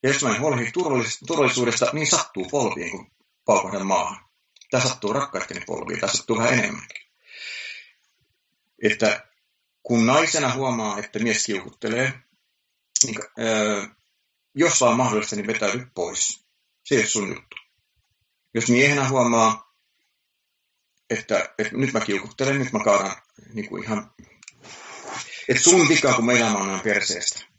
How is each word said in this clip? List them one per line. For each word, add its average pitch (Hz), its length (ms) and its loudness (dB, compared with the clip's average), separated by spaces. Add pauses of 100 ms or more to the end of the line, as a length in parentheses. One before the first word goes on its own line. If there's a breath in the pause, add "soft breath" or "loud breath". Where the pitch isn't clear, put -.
Ja 131 60 2
jos 139 140 2
mä 117 120 2
en 107 60 -2
huolehdi 123 300 0
turvallis-, 139 560 -2
turvallisuudesta, 123 640 2
niin 151 140 -2
sattuu 127 440 -2
polviin, 113 400 -2
kun 98 200 -16 (340)
paukahdan 95 420 2
maahan. - 380 -2 (460)
Tää 127 100 2
sattuu 117 320 -2
rakkaitteni - 540 -6
polviin, 85 340 -6
tää 98 120 -2
sattuu - 260 0
vähän 120 200 2
enemmänkin. - 440 -6 (1800 loud breath)
Että 107 440 0 (560)
kun 117 240 2
naisena 143 480 2
huomaa, 117 440 -2
että 104 200 -8
mies 110 280 0
kiukuttelee, 113 680 -4 (920)
niin, 117 140 -4 (200)
öö, 107 480 0 (680)
jos 156 260 2
vaan 117 160 4
mahdollista, 107 400 0
niin 104 100 -6
vetäydy 110 480 -4
pois. - 500 -4 (400)
Se 143 100 0
ei 135 60 4
ole 113 80 0
sun 101 200 -2
juttu. - 280 -14 (1000)
Jos 113 140 -2
miehenä 135 400 4
huomaa, 117 640 2 (1400)
että, - 480 -2
että 107 180 -4
nyt 135 160 0
mä 113 80 2
kiukuttelen, 107 580 -2
nyt 127 140 -4
mä 104 120 -2
kaadan 98 320 2 (380)
niin 104 140 -8
kuin 95 160 -8
ihan... 107 260 -4 (1400 loud breath)
Että 127 140 2
sun 170 260 6
vika, 147 260 4
kun 117 120 2
mä 123 60 4
elämä 113 260 2
on 98 100 -2
näin 95 120 -4
perseestä. 101 600 -2 (180)